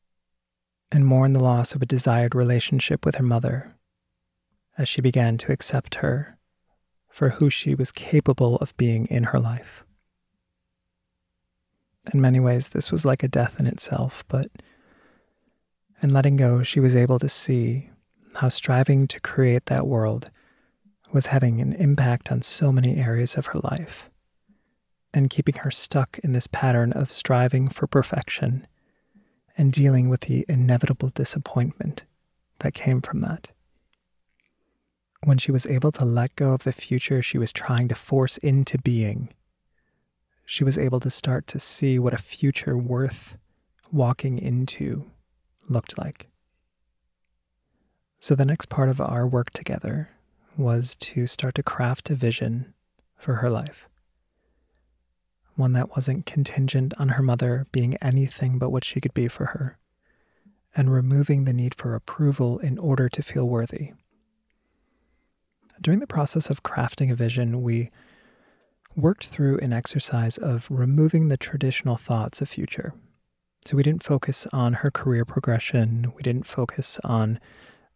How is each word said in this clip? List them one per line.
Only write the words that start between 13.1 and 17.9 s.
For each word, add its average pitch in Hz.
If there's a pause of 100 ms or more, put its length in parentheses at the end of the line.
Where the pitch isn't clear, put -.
a 135
death -
in 131
itself, -
but 135 (1500)
in 139
letting 139
go, 123
she -
was 131
able 123
to 120
see 123 (440)